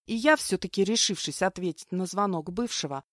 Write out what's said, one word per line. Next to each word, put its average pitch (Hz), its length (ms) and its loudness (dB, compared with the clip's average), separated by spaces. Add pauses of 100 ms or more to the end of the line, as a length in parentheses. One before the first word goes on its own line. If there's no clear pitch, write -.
и - 80 -4
я, 285 220 6
всё-таки - 460 0
решившись 196 600 0
ответить 180 500 -2
на 185 140 -2
звонок 185 440 -2
бывшего, 175 640 -4